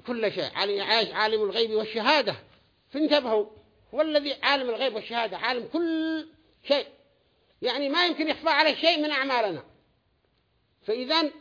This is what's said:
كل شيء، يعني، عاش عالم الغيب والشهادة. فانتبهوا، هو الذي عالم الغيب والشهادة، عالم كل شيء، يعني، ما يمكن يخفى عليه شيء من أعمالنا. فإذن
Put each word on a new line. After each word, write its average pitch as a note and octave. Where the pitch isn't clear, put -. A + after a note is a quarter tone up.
كل A3+
شيء، F3+
يعني، G3
عاش G#3
عالم G#3+
الغيب A3
والشهادة. G#3+
فانتبهوا، B3+
هو C#4+
الذي D4
عالم C4+
الغيب A#3
والشهادة، A3
عالم A#3
كل D#4+
شيء، C#4
يعني، C4+
ما F4
يمكن D#4+
يخفى D#4
عليه D4
شيء E4
من D4+
أعمالنا. B3
فإذن C4+